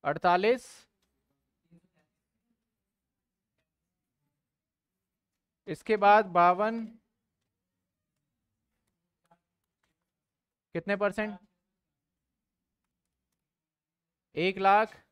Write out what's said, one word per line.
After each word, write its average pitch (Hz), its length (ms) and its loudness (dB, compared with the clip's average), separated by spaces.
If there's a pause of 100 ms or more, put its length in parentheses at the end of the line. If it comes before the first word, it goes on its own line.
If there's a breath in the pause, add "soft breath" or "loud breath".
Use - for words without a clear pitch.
अड़तालीस। 180 600 0 (4000)
इसके 214 300 -4
बाद 208 340 6
बावन। 190 520 2 (4000)
कितने 196 220 -6
परसेंट? 208 420 -6 (3000)
एक 185 240 -4
लाख। 202 380 2 (160)